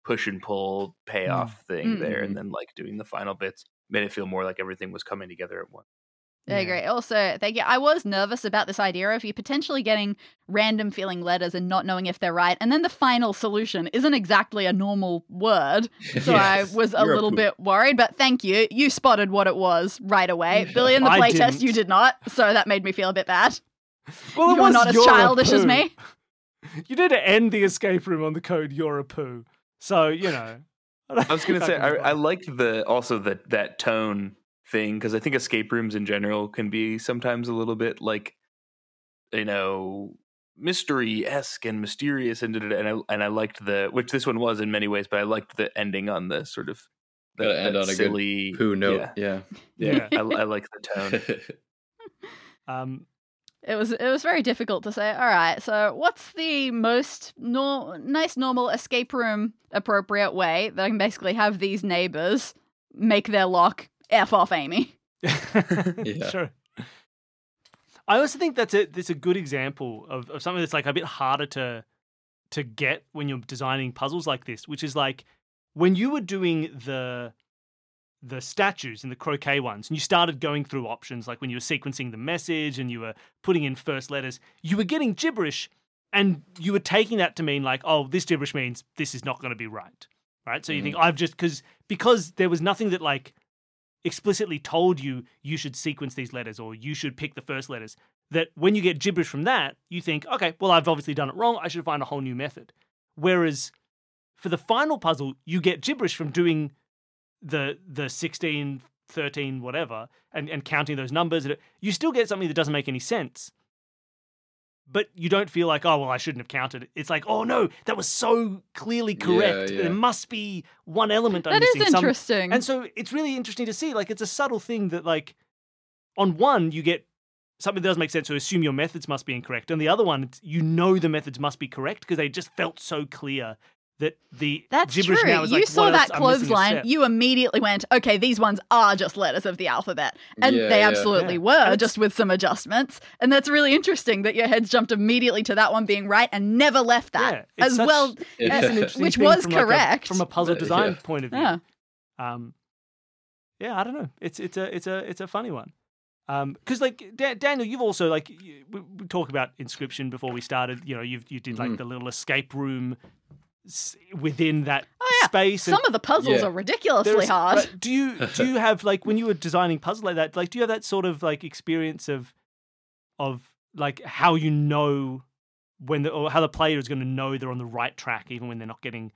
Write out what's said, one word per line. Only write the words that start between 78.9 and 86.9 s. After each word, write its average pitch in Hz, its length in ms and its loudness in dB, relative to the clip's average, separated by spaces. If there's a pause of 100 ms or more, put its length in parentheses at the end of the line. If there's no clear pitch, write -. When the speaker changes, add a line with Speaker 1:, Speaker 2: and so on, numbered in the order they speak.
Speaker 2:
and 131 100 -10
the 123 40 -12
croquet 143 440 -2
ones, 110 300 -10
and 160 60 -4
you 147 40 -6
started 170 400 2
going 147 240 -2
through 131 220 -8
options, 117 420 -10
like, 120 140 -10
when 131 80 -8
you 120 60 -8
were 123 40 -8
sequencing 135 500 -6
the 110 60 -14
message 151 600 -6
and 127 120 -6
you 117 100 -10
were 113 120 -12 (300)
putting 175 220 2
in 131 100 -4
first 135 360 -8
letters, 131 300 -8 (220)
you 180 160 0
were 214 60 0
getting 277 280 -2
gibberish, 214 560 -4 (420)
and 196 320 2 (160)
you 180 140 -4
were 196 60 0
taking 214 400 0